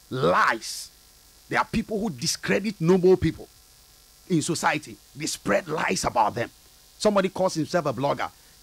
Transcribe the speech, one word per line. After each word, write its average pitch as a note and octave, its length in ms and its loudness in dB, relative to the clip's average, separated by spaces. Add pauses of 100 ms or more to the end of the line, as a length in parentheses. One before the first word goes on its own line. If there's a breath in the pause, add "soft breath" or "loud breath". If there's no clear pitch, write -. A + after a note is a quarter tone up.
lies. D3 800 0 (600)
There A#2 100 0
are - 60 2
people A3 340 -4
who A3 100 -2
discredit F#3 720 -4
noble F3+ 380 6
people E3 320 -2 (800)
in E3 120 2
society. D3+ 540 -2 (200)
They C#3+ 100 -10
spread G3 420 -2
lies D#3 380 -2
about A2 280 2
them. A2+ 160 -4 (480)
Somebody G3+ 300 4
calls F#3 280 -2
himself D#3 320 0
a C3 60 0
blogger. A#2+ 380 -2 (320 soft breath)